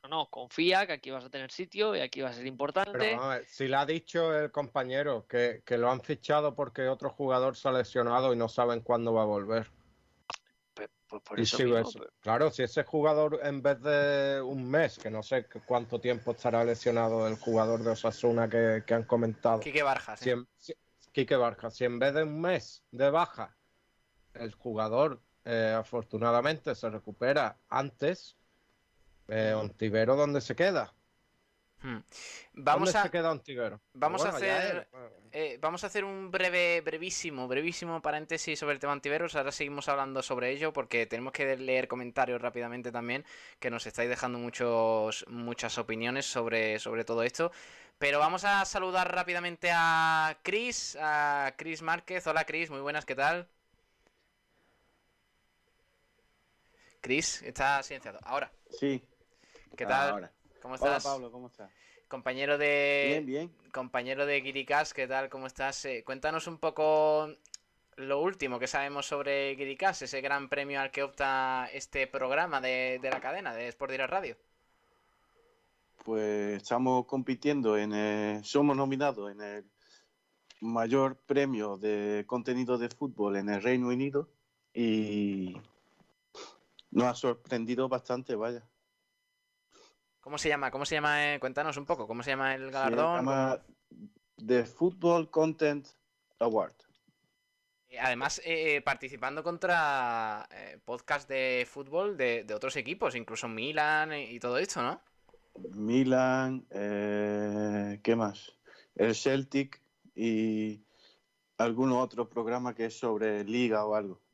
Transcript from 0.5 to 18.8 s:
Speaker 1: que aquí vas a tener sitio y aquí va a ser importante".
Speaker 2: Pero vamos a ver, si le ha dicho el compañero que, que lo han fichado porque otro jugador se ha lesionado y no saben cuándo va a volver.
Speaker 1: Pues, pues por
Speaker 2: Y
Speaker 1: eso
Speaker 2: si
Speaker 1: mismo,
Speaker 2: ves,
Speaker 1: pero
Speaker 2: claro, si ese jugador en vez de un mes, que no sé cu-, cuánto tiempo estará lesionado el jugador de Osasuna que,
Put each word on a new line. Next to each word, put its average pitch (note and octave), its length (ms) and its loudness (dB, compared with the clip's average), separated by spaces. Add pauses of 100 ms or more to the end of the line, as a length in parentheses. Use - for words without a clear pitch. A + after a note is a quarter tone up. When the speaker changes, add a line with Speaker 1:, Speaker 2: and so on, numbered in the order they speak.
Speaker 1:
que F3+ 80 -8
aquí C3 160 -10
vas C3 140 -8
a C3 60 -16
tener C3 220 -10
sitio G3+ 440 -2
y D#3 60 0
aquí C3 180 -6
va C3 100 -4
a A#2+ 40 -8
ser B2 120 -10
importante". C#3+ 540 -2
Speaker 2:
Pero - 160 2
vamos C3 180 -2
a B2+ 40 -2
ver, A#2+ 100 -8
si - 220 -6
le C3+ 80 2
ha C#3+ 80 2
dicho D#3+ 520 0
el D3+ 140 0
compañero C3 760 -2
que, A#2+ 400 0
que A#2+ 120 0
lo A#2+ 120 4
han B2+ 120 0
fichado D3 520 0
porque C3+ 360 -2
otro C3+ 220 -2
jugador C3 440 2
se - 140 -2
ha - 20 2
lesionado B2+ 640 4
y - 20 4
no A#2 140 0
saben A#2 320 2
cuándo A#2 320 2
va A2 80 4
a G#2+ 40 4
volver. G#2+ 460 -2 (1040)
Speaker 1:
Pues, - 160 -12 (200)
pues G#2 140 -12
por A2 160 -6
Speaker 2:
Y - 20 2
Speaker 1:
eso A2+ 160 2
Speaker 2:
si C3+ 60 4
Speaker 1:
mismo, A#2+ 160 6
Speaker 2:
ves, A2+ 180 0
Speaker 1:
pero - 140 -14 (100)
Speaker 2:
claro, C3 300 2
si C3+ 120 -2
ese C#3 220 0
jugador D3+ 580 4
en C#3 180 -2
vez C3+ 200 2
de C#3 600 4
un C3 280 -4
mes, D3 280 2
que A2 120 -8
no G#2+ 140 -4
sé B2+ 260 0
cu-, - 160 -14
cuánto A#2+ 340 0
tiempo A#2+ 320 0
estará A#2 320 2
lesionado A#2 640 2
el A2 100 0
jugador A2+ 460 2
de A2+ 60 2
Osasuna A2+ 580 2
que, A2+ 400 4